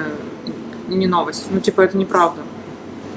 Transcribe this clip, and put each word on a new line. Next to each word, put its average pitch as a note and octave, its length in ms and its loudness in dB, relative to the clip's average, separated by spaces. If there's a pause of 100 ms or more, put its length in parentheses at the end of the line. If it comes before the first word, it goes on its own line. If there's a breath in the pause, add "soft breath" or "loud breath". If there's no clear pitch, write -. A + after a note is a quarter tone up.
(880)
не F#3 180 4
новость? E3 420 2
Ну, F#3+ 100 2
типа, - 220 4
это F#3 160 4
неправда. F3+ 440 4 (760)